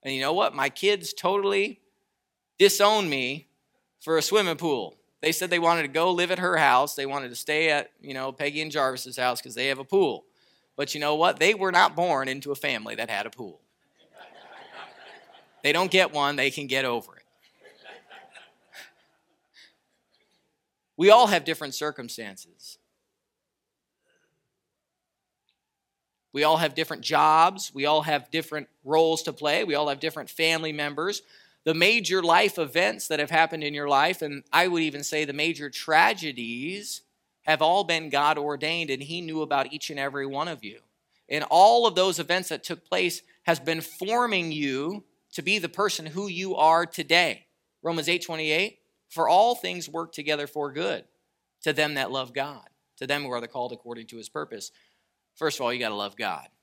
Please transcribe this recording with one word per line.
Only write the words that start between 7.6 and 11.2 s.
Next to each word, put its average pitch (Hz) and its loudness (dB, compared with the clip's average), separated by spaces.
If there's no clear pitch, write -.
at, 147 0
you 135 -14
know, 131 -6
Peggy 147 -6
and 156 -8
Jarvis's 131 -2
house 123 -2
'cause 120 -16
they 123 -2
have 135 -2
a 135 -12
pool. 147 0
But 139 -4
you 151 -8
know 147 0
what? 165 2